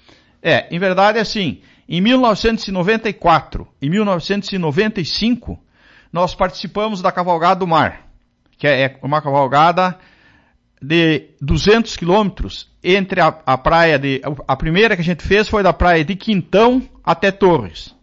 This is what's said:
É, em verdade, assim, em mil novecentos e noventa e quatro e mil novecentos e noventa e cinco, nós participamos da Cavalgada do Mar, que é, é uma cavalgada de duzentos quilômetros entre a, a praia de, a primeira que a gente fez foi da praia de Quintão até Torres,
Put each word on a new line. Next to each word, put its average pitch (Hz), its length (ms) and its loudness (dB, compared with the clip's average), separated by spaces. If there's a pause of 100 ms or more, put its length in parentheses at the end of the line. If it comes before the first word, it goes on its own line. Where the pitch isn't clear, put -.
(480)
É, 151 220 2
em 165 80 -6
verdade, 196 400 2
assim, 190 440 -4 (280)
em 165 100 -2
mil 247 200 4
novecentos 226 480 0
e 196 40 -8
noventa 214 380 -2
e 190 40 -6
quatro - 540 -2 (140)
e 139 80 -4
mil 208 160 0
novecentos 196 460 -4
e 190 80 -4
noventa 190 420 -2
e 151 40 -4
cinco, 226 540 -4 (540)
nós 170 220 -2
participamos 190 640 -6
da 180 100 0
Cavalgada 180 500 0
do 190 40 -2
Mar, 151 360 0 (540)
que - 120 -4
é, 135 160 2
é 131 180 -6
uma 151 220 -2
cavalgada 151 760 2 (800)
de 160 500 0 (120)
duzentos 190 560 0
quilômetros 175 720 -2 (140)
entre 190 380 0
a, 160 220 2
a 131 140 0
praia 160 400 2
de, 135 240 -2 (260)
a 135 80 0
primeira 190 400 0
que 175 60 -4
a 156 40 -2
gente 175 180 -4
fez 202 260 2
foi 208 140 0
da 175 100 4
praia 175 320 2
de 185 100 -4
Quintão 226 680 2 (200)
até 180 280 0
Torres, 165 720 0